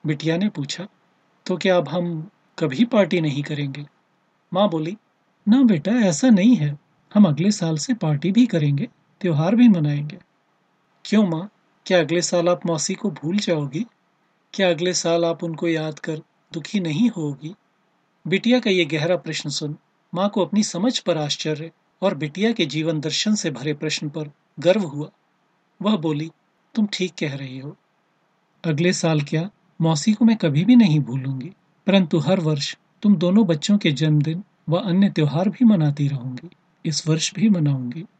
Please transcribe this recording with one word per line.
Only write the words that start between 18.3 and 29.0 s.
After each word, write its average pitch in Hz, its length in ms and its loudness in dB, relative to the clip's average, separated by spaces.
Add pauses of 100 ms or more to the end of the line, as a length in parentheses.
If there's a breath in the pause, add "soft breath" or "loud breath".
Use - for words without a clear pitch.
का 220 100 -2
ये 180 160 2
गहरा 160 320 -2
प्रश्न 156 320 -8
सुन 147 280 -8 (360)
माँ 196 160 0
को 196 160 0
अपनी 208 180 0
समझ 202 360 -2
पर 170 180 -2
आश्चर्य 151 540 -6 (300)
और 190 140 0
बिटिया 160 360 -2
के 190 140 0
जीवन 156 340 -2
दर्शन 160 360 -2
से 165 160 -4
भरे 147 220 -6
प्रश्न 151 360 -6
पर 151 220 -10 (280)
गर्व 190 240 2
हुआ। 147 280 -8 (680)
वह 208 160 0
बोली, 156 340 -4 (440)
"तुम 214 180 0
ठीक 180 260 -4
कह 143 160 -4
रही 131 240 -12
हो। 147 180 -14 (840)
अगले 170 300 0
साल 160 280 0